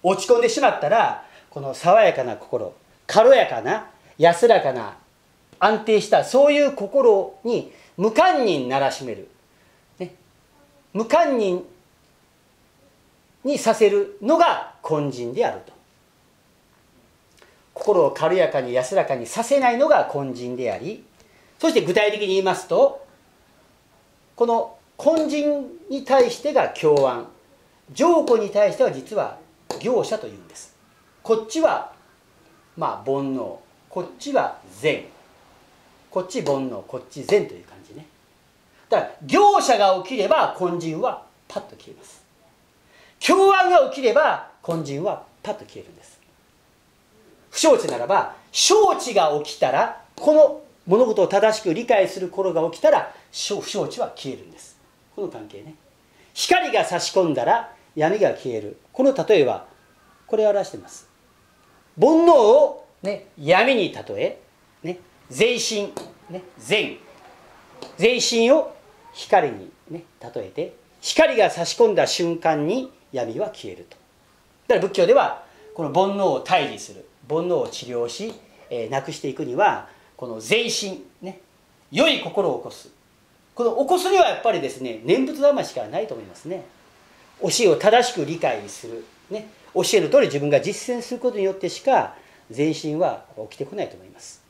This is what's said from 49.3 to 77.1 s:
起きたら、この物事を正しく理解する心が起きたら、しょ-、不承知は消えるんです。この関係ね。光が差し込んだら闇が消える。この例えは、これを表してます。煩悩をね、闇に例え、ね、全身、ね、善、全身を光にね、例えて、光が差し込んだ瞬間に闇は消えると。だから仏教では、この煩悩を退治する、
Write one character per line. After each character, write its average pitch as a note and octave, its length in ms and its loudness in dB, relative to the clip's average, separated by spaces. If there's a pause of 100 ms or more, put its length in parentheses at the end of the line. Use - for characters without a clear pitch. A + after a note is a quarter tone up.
起 - 100 -12
き - 40 -18
た C#3 120 0
ら、 E3+ 320 -2 (140)
こ D4+ 180 2
の D4+ 260 6 (280)
物 A3+ 180 4
事 G#3+ 160 0
を E3+ 60 2
正 G#3+ 280 2
し - 60 -12
く F3+ 100 -2
理 A3+ 140 -6
解 G3 220 2
す - 100 -12
る F3+ 100 -8
心 F#3+ 240 -2
が D#3+ 160 0
起 - 120 -10
き - 20 -4
た D#4 80 4
ら、 - 240 0 (160)
し - 220 -10
ょ-、 G3+ 100 -6
不 - 80 -14
承 F3+ 160 -4
知 - 140 -12
は G#3+ 80 -4
消 - 260 -12
え - 20 -14
る G2 80 -20
ん F2 60 -20
で D#2+ 80 -20
す。 - 180 -20 (380)
こ G#3+ 80 -12
の F#3 60 -8
関 G#2+ 180 -16
係 G#2 160 -20
ね。 D#3 140 -20 (560)
光 F4 400 -2
が G3 120 2
差 F3+ 140 -4
し - 180 -4
込 F#3 120 2
ん D3 60 -2
だ B2 100 -2
ら A3 280 0 (220)
闇 D#3+ 240 0
が F3 120 2
消 B2 260 -8
え A2 40 -6
る。 G#2 160 -14 (160)
こ C4 120 0
の C4+ 100 4
例 E3+ 280 2
え - 20 4
は、 A2 220 -4 (600)
こ - 100 -4
れ G#3+ 100 2
を G#3 40 4
表 G3+ 140 -2
し - 80 -12
て - 60 -16
ま G2 100 -20
す。 - 200 -20 (880)
煩 D#4+ 300 6
悩 F4 60 8
を C4 520 6 (200)
ね、 G3 220 -6 (120)
闇 F#3 360 4
に G3 180 -2
例 - 120 -14 (120)
え、 C#3+ 240 -4 (420)
ね、 F3 160 -10 (320)
全 G#3 240 0
身、 G#3 380 -6 (380)
ね、 F3+ 120 -14 (160)
善、 D3+ 380 -4 (1040)
全 A3+ 160 4
身 A#3 360 0
を D4+ 240 2 (380)
光 E3 380 0
に F#2+ 200 -14 (200)
ね、 E3+ 140 -14 (160)
例 A#2+ 160 -16
え G2 180 -10
て、 - 200 -8 (260)
光 - 360 2
が G3 140 4
差 E3+ 160 -6
し - 120 -10
込 A3+ 140 4
ん - 20 -4
だ D#3 120 2
瞬 E3+ 320 -4
間 D#3 280 -2
に C4 240 -4 (220)
闇 A#2 260 -8
は B2+ 100 -4
消 G#2+ 240 -16
え F2 40 -16
る F2 120 -20
と。 - 80 -20 (720)
だ A#3+ 100 2
か F#3 40 0
ら F#3+ 80 -2
仏 - 40 -8 (100)
教 E3+ 40 4
で A3 80 4
は、 - 300 0 (300)
こ E3+ 100 -8
の C#3 80 -8
煩 G3 240 0
悩 G3+ 80 -2
を D#3 200 -2
退 D3 280 -2
治 G#2 60 -14
す - 160 -18
る、 F#2 120 -20 (220)